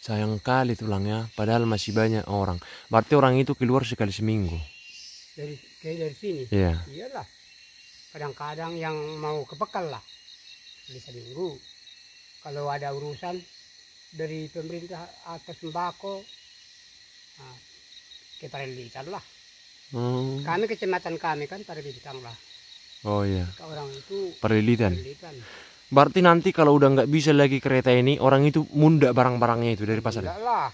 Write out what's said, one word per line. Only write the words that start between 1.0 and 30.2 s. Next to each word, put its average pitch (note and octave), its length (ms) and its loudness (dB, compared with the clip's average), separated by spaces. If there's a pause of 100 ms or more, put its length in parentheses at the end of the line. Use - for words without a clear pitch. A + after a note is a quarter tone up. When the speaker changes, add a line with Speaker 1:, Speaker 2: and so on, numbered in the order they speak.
Speaker 1:
padahal A2+ 320 0
masih G#2+ 300 -2
banyak A2 340 0
orang. F#2+ 300 -2 (320)
Berarti A2+ 240 4
orang C3 240 6
itu C3+ 160 0
keluar B2+ 320 2
sekali A2+ 240 -2
seminggu. G#2+ 420 -2 (800)
Speaker 2:
Dari, D3 220 -14 (260)
kayak D#3+ 160 -10
dari D#3 180 -6
sini? E3+ 360 -6
Speaker 1:
Iya. F#2 240 2 (100)
Speaker 2:
Iyalah. F#3 420 -14 (840)
Kadang-kadang D3+ 640 -10
yang D#3+ 180 -6 (240)
mau D3+ 240 -6
ke C#3 160 -12
Pekal F#3 320 -8
lah. A#2 140 -12 (840)
Di C3 140 -18
seminggu. B2+ 560 -12 (880)
Kalau C#3+ 240 -10
ada C#3+ 240 -6
urusan D3 480 -10 (720)
dari D#3 400 -10
pemerintah E3+ 480 -12 (260)
atas E3+ 320 -16
sembako, F3 640 -10 (1200)
nah, C3 160 -20 (840)
ke D3+ 140 -16
Parelitan C3 560 -14
lah. F#3 160 -14 (680)
Speaker 1:
Hmm. B2+ 540 -4
Speaker 2:
Kami, F3+ 240 -2
kecamatan F#3 480 -6
kami D3+ 320 -6
kan G3+ 160 -14
Parelitan C#3+ 560 -14
lah. A#2+ 160 -14 (720)
Speaker 1:
Oh G#2 160 0
iya. F#2+ 240 -2 (160)
Speaker 2:
Orang D#3 260 -10
itu D#3 480 -10
Speaker 1:
Parelitan. A2 540 2
Speaker 2:
Parelitan. C#3 440 -10 (540)
Speaker 1:
Berarti C#3 320 6
nanti E3+ 280 6
kalau D3+ 240 6
udah C#3 180 8
nggak C3+ 180 4
bisa D3+ 220 2
lagi C#3 260 6
kereta C3 320 2
ini, B2+ 280 6
orang C3+ 280 6
itu D3+ 280 2
munda D3+ 360 6
barang-barangnya A#2 640 2
itu G#2 120 -4
dari A2 160 0
pasar? A2 240 -4